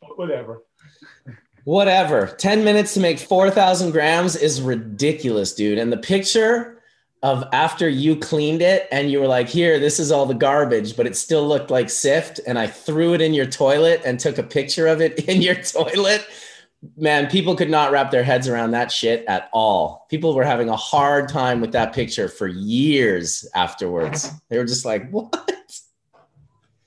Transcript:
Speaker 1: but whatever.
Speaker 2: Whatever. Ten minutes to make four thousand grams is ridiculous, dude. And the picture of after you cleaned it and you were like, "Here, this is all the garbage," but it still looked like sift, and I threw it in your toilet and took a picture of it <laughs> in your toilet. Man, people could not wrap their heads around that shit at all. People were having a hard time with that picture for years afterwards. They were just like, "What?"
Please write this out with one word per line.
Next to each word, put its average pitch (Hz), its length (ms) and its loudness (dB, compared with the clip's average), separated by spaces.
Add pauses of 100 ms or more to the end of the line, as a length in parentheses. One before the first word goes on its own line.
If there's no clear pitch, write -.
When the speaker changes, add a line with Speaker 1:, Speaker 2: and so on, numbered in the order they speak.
Speaker 1:
but - 160 -20
whatever. 123 460 -8 (1000)
Speaker 2:
Whatever. 170 640 2 (100)
Ten 214 260 2
minutes 208 320 2
to 202 40 2
make 165 200 2
four 196 300 2
thousand 185 420 2
grams 160 440 2
is 143 260 0
ridiculous, 113 920 -2
dude. 104 240 0
And 117 140 -2
the 113 60 0
picture 220 800 0 (460)
of 131 200 0 (100)
after 160 340 0
you 147 280 2
cleaned 156 480 -2
it 190 280 2
and 143 200 -2
you 139 100 0
were 135 60 2
like, 123 200 2
"Here, 165 320 2
this 147 200 0
is 151 120 -2
all 139 140 4
the 131 80 -2
garbage," 120 640 2
but 156 80 0
it 120 100 -6
still 151 320 0
looked 139 240 -2
like 123 180 0
sift, 147 580 0
and 123 120 -2
I 110 80 -2
threw 165 460 -2
it 165 80 2
in 160 120 2
your 139 120 2
toilet 147 580 2
and 123 160 -2
took 143 180 -2
a 123 60 -2
picture 147 440 -2
of 160 140 2
it 160 180 0
<laughs> - 100 -6
in 185 120 4
your 180 140 2
toilet. 190 720 -2 (720)
Man, 151 320 2
people 180 260 0
could 160 140 0
not 151 220 2
wrap 139 180 2
their 123 140 2
heads 131 260 0
around 117 220 -2
that 117 200 -2
shit 117 360 -2
at 92 260 -4
all. 104 560 0
People 156 240 0
were 131 100 2
having 120 240 0
a 110 80 0
hard 143 540 0
time 127 320 -2
with 113 120 -4
that 117 200 0
picture 113 340 -4
for 98 200 -8
years 107 1040 0
afterwards. 90 800 -4 (180)
They 117 80 -4
were 123 80 -2
just - 180 -4
like, 110 280 -4
"What?" 220 360 -6 (1400)